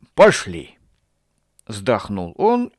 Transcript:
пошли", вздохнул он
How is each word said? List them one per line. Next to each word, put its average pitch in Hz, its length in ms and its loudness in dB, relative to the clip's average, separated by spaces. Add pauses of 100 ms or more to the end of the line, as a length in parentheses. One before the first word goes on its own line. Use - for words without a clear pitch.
(140)
пошли", 92 640 2 (880)
вздохнул 101 720 -4
он 240 420 0